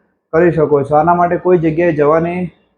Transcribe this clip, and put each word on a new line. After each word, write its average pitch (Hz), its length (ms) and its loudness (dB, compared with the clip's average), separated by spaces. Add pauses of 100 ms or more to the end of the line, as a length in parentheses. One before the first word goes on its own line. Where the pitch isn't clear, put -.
(340)
કરી 165 180 2
શકો 147 320 0
છો. 147 120 -2
આના 160 200 2
માટે 175 220 0
કોઈ 180 200 0
જગ્યાએ 165 340 -2
જવાની 165 600 -2 (260)